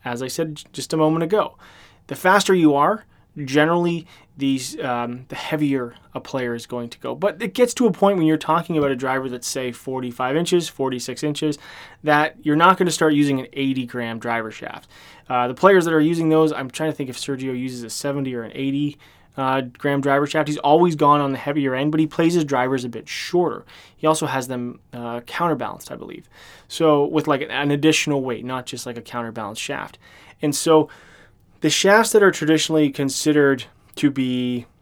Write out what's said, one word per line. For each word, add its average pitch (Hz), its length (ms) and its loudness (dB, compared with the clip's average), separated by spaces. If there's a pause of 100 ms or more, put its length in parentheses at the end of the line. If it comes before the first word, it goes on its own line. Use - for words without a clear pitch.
as 123 180 -6
I 131 60 -6
said 156 280 -6
j-, - 160 -20
just - 200 -8
a 160 60 0
moment 156 240 2
ago, 185 340 -2 (520)
the 135 80 -8
faster 190 380 4
you 160 200 6
are, 165 320 0 (380)
generally 165 600 0 (300)
these, 135 440 -4
um, 123 480 -6
the - 80 -12
heavier 139 580 -2 (180)
a 131 80 -8
player 123 340 -6
is 117 120 -10
going 120 220 -8
to - 100 -18
go. 123 160 -8
But 165 260 -2
it 202 140 -6
gets 240 200 2
to 240 120 2
a 196 60 4
point 196 260 2
when 160 80 2
you're 156 100 4
talking 165 400 0
about 143 140 2
a 135 60 -2
driver 131 320 -4
that's, 123 180 -10
say, 127 240 -6
forty-five 127 640 -6
inches, 170 340 0
forty-six 131 540 -6
inches, 151 340 -2 (460)
that 151 400 2
you're 151 140 2
not 180 200 6
gonna 180 140 2
start 156 240 2
using 143 240 2
an 131 140 -8
eighty 135 340 -2
gram 117 320 -8
driver 117 320 -4
shaft. - 400 -14 (380)
Uh, 123 180 0
the 123 80 -4
players 185 300 6
that 165 100 0
are 156 60 6
using 165 300 2
those, 156 220 4
I'm 131 160 -6
trying 156 220 -4
to 147 60 -6
think 135 120 -6
if 123 80 -10
Sergio 131 400 -6
uses 123 280 -8
a 110 60 -14
seventy 139 440 -4
or 117 80 -6
an 110 120 -12
eighty, 139 440 -4 (380)
uh, 135 240 0
gram 139 400 -2
driver 139 260 2
shaft. 151 220 -2
He's 151 100 -4
always 160 380 4
gone 147 240 6
on 139 120 -2
the 131 60 -6
heavier 143 360 -2
end, 143 180 -2
but 156 80 0
he 160 60 4
plays 165 280 0
his 165 100 2
drivers 131 400 0
a 123 40 -6
bit 117 200 -12
shorter. 170 560 -2 (320)
He - 100 -2
also 156 200 2
has 131 220 -4
them, 123 320 -8 (120)
uh, 120 280 -10
counterbalanced, 135 720 -6
I - 40 -12
believe. - 320 -18 (380)
So 147 380 2
with, 151 240 0
like, 139 140 2
an, - 80 -10
an 143 200 -2
additional 143 520 2
weight, 120 220 -6
not 127 220 -8
just, 123 200 -12
like, 120 100 -10
a 117 60 -12
counterbalanced 113 600 -10
shaft. - 360 -10 (440)
And 147 120 0
so 156 340 4 (720)
the 208 100 2
shafts 214 420 4
that 214 100 6
are 185 100 6
traditionally 156 580 2
considered 139 760 0 (320)
to 143 140 2
be 123 560 -4 (160)